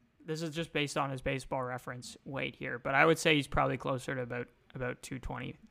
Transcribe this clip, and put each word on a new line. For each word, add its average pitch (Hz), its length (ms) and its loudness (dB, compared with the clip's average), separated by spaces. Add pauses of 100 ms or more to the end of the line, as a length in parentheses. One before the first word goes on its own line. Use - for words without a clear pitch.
(260)
This 156 160 -4
is 165 140 -4
just 165 180 -6
based 147 240 0
on 139 140 0
his 131 100 -6
Baseball 135 420 -4
Reference 123 640 -8
weight 135 300 -6
here, 131 240 -6
but 139 160 0
I 147 100 10
would 160 140 8
say 160 160 6
he's 139 120 2
probably 135 300 2
closer 135 380 -2
to 127 60 -4
about, 123 260 -6 (260)
about 127 280 -6
two 131 180 -8
twenty 131 360 -8 (160)